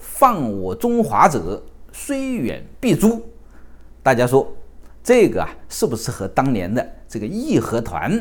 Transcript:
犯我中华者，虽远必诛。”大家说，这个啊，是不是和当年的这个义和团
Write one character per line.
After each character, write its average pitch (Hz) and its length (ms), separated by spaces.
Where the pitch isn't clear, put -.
犯 185 500
我 92 140
中 117 300
华 110 240
者， 98 340
虽 269 420
远 104 260
必 196 160
诛。” 226 280
大 131 100
家 123 140
说， 131 260
这 233 240
个 90 120
啊， 80 80
是 - 180
不 120 80
是 110 160
和 95 160
当 131 260
年 95 220
的 120 100
这 113 120
个 104 60
义 226 340
和 - 200
团 107 400